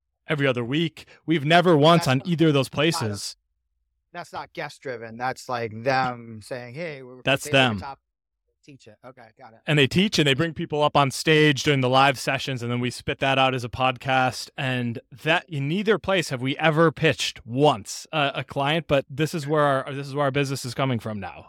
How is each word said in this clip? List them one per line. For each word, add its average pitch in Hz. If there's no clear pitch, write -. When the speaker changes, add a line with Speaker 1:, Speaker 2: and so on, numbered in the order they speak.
Speaker 1:
every 143
other 123
week. 151
We've 151
never 170
once 165
Speaker 2:
That's -
Speaker 1:
on 131
Speaker 2:
not, 143
Speaker 1:
either 165
of 151
those 135
Speaker 2:
that's -
not, 160
Speaker 1:
places. 104
Speaker 2:
that's 170
not 156
guest 151
driven. 113
That's, 123
like, 117
them 123
saying, 123
"Hey, 151
we're," 127
Speaker 1:
That's 135
Speaker 2:
they 147
pick 143
a -
Speaker 1:
them. 120
Speaker 2:
topic, -
teach 139
it. 107
Okay, 123
got 117
it. 110
Speaker 1:
And 151
they 139
teach 196
and 147
they 139
bring 160
people 151
up 147
on 143
stage 151
during 143
the 127
live 135
sessions, 135
and 120
then 123
we 120
spit -
that 135
out 131
as 123
a 123
podcast. 127
And 123
that 156
in 139
neither 190
place 190
have 131
we 135
ever 160
pitched -
once 123
a, 143
a 135
client, 147
but 139
this 147
is 147
where 151
our, 139
this 139
is 135
where 143
our 135
business 139
is 123
coming 131
from 107
now. 98